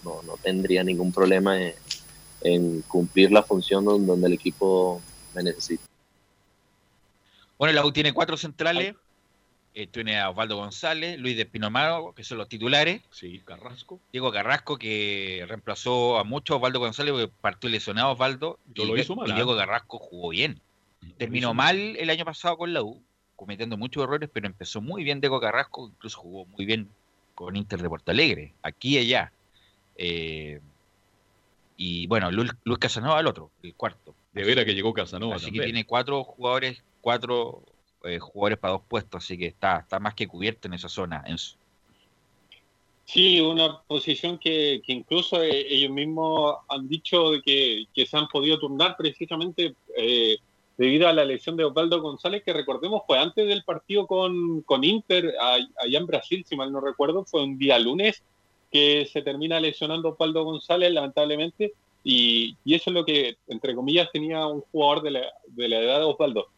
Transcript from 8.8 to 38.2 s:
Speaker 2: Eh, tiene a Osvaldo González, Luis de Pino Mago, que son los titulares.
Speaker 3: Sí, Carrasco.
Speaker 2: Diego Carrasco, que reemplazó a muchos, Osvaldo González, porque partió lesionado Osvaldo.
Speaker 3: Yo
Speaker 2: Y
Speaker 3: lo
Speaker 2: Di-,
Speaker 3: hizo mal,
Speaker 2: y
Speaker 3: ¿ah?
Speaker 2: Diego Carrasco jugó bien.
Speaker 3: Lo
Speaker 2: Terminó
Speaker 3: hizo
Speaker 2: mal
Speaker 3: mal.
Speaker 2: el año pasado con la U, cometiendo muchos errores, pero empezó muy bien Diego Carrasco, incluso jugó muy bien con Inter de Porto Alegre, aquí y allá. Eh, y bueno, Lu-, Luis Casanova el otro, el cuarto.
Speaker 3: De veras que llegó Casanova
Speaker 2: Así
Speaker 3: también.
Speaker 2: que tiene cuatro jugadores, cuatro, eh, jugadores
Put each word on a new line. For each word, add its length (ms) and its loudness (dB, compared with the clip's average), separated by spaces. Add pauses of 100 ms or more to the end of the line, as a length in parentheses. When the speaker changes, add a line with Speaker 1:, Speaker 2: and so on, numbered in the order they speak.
Speaker 2:
Eh, 140 -12
tiene 320 -2
a 100 0
Osvaldo 280 -4
González, 600 -6
Luis 200 -4
de 80 0
Pino 240 -6
Mago, 440 0
que 120 -20
son 120 -10
los 120 -8
titulares. 520 2 (100)
Speaker 3:
Sí, 340 -16
Carrasco. 520 -18 (140)
Speaker 2:
Diego 180 -2
Carrasco, 480 -2
que 720 -4
reemplazó 680 0
a 80 2
muchos, 320 -2
Osvaldo 220 2
González, 340 -2
porque 260 -2
partió 300 -4
lesionado 420 0
Osvaldo. 480 -2 (140)
Speaker 3:
Yo 100 -6
Speaker 2:
Y 40 -2
Speaker 3:
lo 80 0
Speaker 2:
Di-, 80 2
Speaker 3:
hizo 120 -6
mal, 140 -6
Speaker 2:
y 20 -2
Speaker 3:
¿ah? 40 -2
Speaker 2:
Diego 200 0
Carrasco 440 -2
jugó 320 -10
bien. 280 -2 (420)
Speaker 3:
Lo 140 -20
Speaker 2:
Terminó 320 -4
Speaker 3:
hizo 60 0
Speaker 2:
mal 240 4
Speaker 3:
mal. 180 -6
Speaker 2:
el 140 -4
año 160 -2
pasado 320 -4
con 160 -6
la 100 0
U, 180 -10 (360)
cometiendo 400 -10
muchos 260 -6
errores, 300 -4
pero 140 -6
empezó 340 -10
muy 240 -8
bien 160 -4
Diego 180 0
Carrasco, 480 -2
incluso 320 -16
jugó 260 -16 (120)
muy 80 -4
bien 240 -2 (460)
con 200 -10
Inter 260 -6
de 60 -4
Porto 240 -6
Alegre, 400 0 (100)
aquí 340 -4
y 20 4
allá. 340 0 (640)
Eh, 640 -6 (1160)
y 300 -6
bueno, 240 0
Lu-, 180 0 (140)
Luis 160 -2
Casanova 400 0
el 80 2
otro, 240 -6 (100)
el 140 -18
cuarto. 400 -8 (160)
Speaker 3:
De 120 -6
veras 220 4
que 80 0
llegó 180 0
Casanova 440 -6
Speaker 2:
Así 100 -8
Speaker 3:
también. 160 -6
Speaker 2:
que 100 -2
tiene 140 -4
cuatro 380 -2
jugadores, 580 -4 (180)
cuatro, 600 -2 (420)
eh, 140 -6
jugadores 400 -2